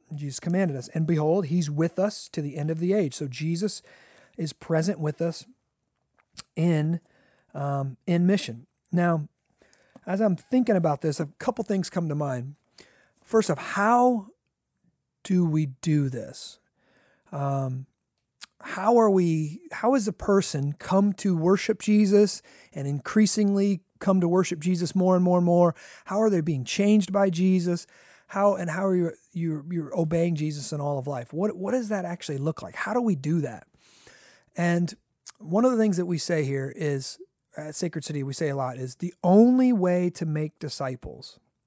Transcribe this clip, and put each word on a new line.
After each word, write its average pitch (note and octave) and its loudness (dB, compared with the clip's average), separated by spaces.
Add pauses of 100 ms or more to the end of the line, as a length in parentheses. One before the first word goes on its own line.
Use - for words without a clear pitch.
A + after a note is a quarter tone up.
(160)
Jesus C#3+ -8
commanded E3+ -2
us. B2+ -12
"And D#3+ -2
behold, D#3+ 2
he's D#3 0
with D#3+ -2
us - -4
to - -8
the C#3+ -8
end D3 -4
of D#3+ -4
the F3+ 0
age." F3+ 0
So D3 -6
Jesus E3 -4 (560)
is D#3 -6
present E3 -2
with D3+ -4
us E3+ -6 (1080)
in, D#3+ 0 (520)
um, C#3 -6
in F3 2
mission. C#3+ -2 (240)
Now, E3+ 0 (800)
as G3 -2
I'm G3 2
thinking A#3+ 0
about E3 0
this, D3+ -2
a D#3+ -4 (140)
couple - -4
things G3 -2
come F3 -4
to D3 -4
mind. C#3 -6 (640)
First A3 0
off, D3+ -2
how A#3 2 (960)
do F3+ 2
we D#3 0 (160)
do D3+ 2
this? - -10 (720)
Um, C3+ -6 (720)
how G#3+ 2
are A3 6
we, E3+ 2 (100)
how B3+ 2
is G#3+ 2
a G#3 0
person D3 0
come G3+ 2
to F#3+ 0
worship F#3 2
Jesus G#3 4 (320)
and C#3 -8
increasingly G3+ 2 (180)
come F#3+ 2
to E3+ 2
worship F3 0
Jesus F3 -2
more F#3 4
and F3+ 4
more F3+ 4
and F3 2
more? F3 4 (300)
How G3+ -2
are A3 4
they F#3 2
being D3 -2
changed G3+ 2
by G3 2
Jesus? F3+ 0 (420)
How, G3+ 2
and F3+ -6
how F3+ -4
are F#3+ 2
you, E3+ 0 (200)
you, D#3+ -4
you're E3+ -6
obeying E3+ 0
Jesus D3 -6
in D3 -6
all C#3+ -2
of C3 -8
life? B2 -8
What, F#3+ -2
what F#3+ -6
does A#3+ -2
that G3+ -4
actually E3+ -8
look D3 -4
like? - -12
How - -6
do B3 -2
we A3 2
do D3+ -2
that? A#2+ -8 (880)
And E3+ 0 (460)
one F3+ 0
of C4 4
the A#3+ 0
things G#3+ 2
that F3+ 0
we F3 -2
say D#3 0
here C3+ -4
is, C#3+ -4 (360)
at D3+ -10
Sacred D#3+ -6
City, D3 -6
we C3+ -6
say D#3 -2
a C#3+ -4
lot, B2+ -4
is C3 -10
the F3 -8 (100)
only B3 6
way F3+ 2
to F3 -6
make D#3 -4
disciples - -10 (280)